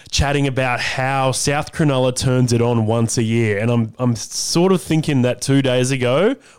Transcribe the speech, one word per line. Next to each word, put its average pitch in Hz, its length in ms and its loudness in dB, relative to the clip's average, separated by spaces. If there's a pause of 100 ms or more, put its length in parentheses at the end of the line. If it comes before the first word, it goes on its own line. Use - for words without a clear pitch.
(120)
chatting 143 340 0
about 127 340 -2
how 131 520 -2
South 143 420 -2
Cronulla 131 420 2
turns 127 380 2
it 117 80 2
on 117 240 2
once 117 320 0
a 123 60 0
year, 110 340 0
and 113 140 0
I'm, 117 260 0
I'm 123 180 0
sort - 560 -2
of 185 80 2
thinking 151 440 0
that 123 180 0
two 135 220 2
days 127 260 2
ago 139 460 0 (240)